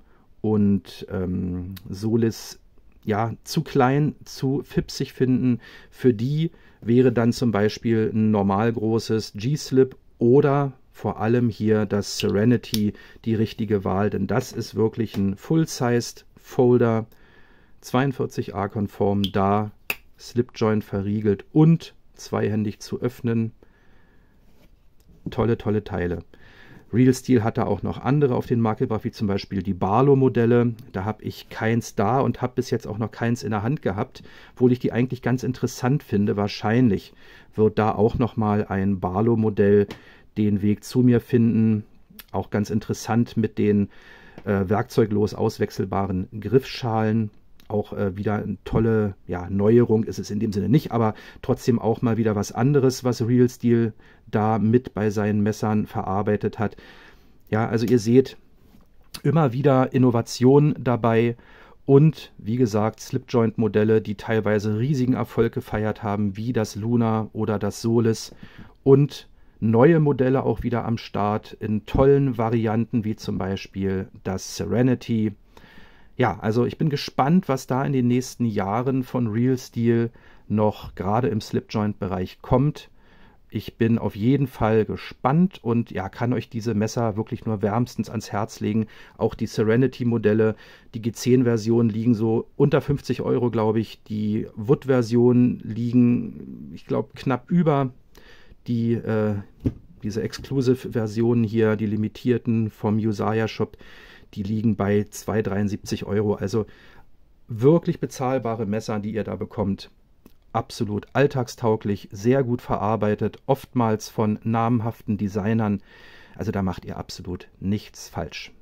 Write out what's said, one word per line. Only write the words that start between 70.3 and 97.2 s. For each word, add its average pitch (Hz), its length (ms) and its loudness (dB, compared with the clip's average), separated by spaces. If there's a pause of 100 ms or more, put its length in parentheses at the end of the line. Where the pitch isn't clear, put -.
auch 120 220 -2
wieder 117 220 -2
am 110 120 -2
Start 104 560 -4
in 107 320 -4
tollen 139 540 2
Varianten, 113 640 0
wie 107 120 -4
zum 104 220 -8
Beispiel 95 680 -4 (160)
das - 320 -8
Serenity. 110 800 0 (840)
Ja, 110 220 0
also 113 240 0
ich - 120 -6
bin 156 120 0
gespannt, 147 580 0
was 131 180 -2
da 135 200 -2
in 143 80 -2
den 123 140 2
nächsten 123 360 -2
Jahren 117 600 -2
von 123 240 -4
Real 120 300 0
Steel 117 540 0 (380)
noch 107 440 0
gerade 107 360 0
im 107 100 -2
Slipjoint-Bereich 101 1000 -4
kommt. 139 480 0 (600)
Ich - 280 -10
bin 117 200 2
auf - 200 -6
jeden 131 300 2
Fall 110 360 0
gespannt - 800 -2
und, 117 280 -2
ja, 95 180 -8
kann 123 240 -4
euch - 160 -6
diese 113 240 -4
Messer 110 420 -2
wirklich 107 300 -8
nur 110 160 -4
wärmstens 110 480 -2
ans - 240 -8
Herz 104 260 -6
legen. 107 280 -2 (300)
Auch 113 160 -2
die 113 120 -6
Serenity-Modelle, 113 1120 2 (360)
die 113 80 -10
G 110 120 -4
zehn 127 320 2
Versionen 117 420 2
liegen 113 280 2
so 113 420 -2
unter 143 240 4
fünfzig 139 400 -4
Euro, 123 280 0
glaub 110 280 0
ich. - 260 -6
Die 107 420 -4 (120)
Wood-Versionen 123 1080 2
liegen, 110 1120 -2
ich - 100 -18
glaub, - 300 -4
knapp 127 340 -4